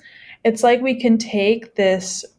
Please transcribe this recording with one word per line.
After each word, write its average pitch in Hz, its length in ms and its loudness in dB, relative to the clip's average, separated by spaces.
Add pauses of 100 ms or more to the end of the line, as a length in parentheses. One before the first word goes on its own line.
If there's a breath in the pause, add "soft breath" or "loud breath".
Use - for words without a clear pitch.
(440 loud breath)
It's 220 180 -2
like 247 200 4
we 254 180 -2
can 226 180 2
take 220 580 -2
this 190 500 -2 (120)